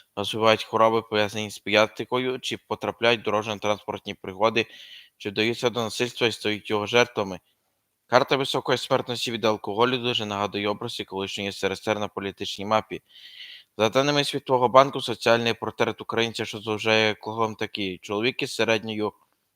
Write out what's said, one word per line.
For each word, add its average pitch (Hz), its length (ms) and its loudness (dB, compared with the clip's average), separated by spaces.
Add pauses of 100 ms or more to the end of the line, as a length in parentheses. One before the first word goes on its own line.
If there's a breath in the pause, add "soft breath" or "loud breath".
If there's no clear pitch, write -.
(160 loud breath)
розвивають 107 480 2
хвороби, 113 380 4
пов'язані 104 500 -2
з - 80 -16
п'ятикою, 120 800 0
чи - 180 -6
потрапляють 107 640 -2
в - 20 -16
дорожньо-транспортні 104 880 -4
пригоди, 107 520 0 (520 loud breath)
чи - 120 -8
вдаються 113 400 0
до 113 140 -4
насильства 120 440 -2
і 110 40 0
стають 104 380 -4
його 104 160 0
жертвами. 107 540 0 (680)
Карта 127 280 4
високої 135 420 0
смертності 123 540 -2
від 113 140 -2
алкоголю 110 520 2
дуже 120 280 -2
нагадує 101 440 -2
образи 107 340 -6
колишньої 98 460 -6
С - 140 -10
Р 95 80 2
С - 160 -8
Р 104 120 0
на 104 80 -4
політичній 98 580 -8
мапі. 107 360 -2 (800 loud breath)
За 110 100 4
даними 143 340 2
Світового 131 460 2
банку, 135 320 6
соціальний 117 520 2
портрет 110 480 -4
українця, 113 440 -2
що 107 140 -10
зловживає 110 500 2
алкоголем, 110 460 -2
такий: 98 420 -6
чоловік 110 440 -4
із 135 120 -4
середньою 107 600 0 (420)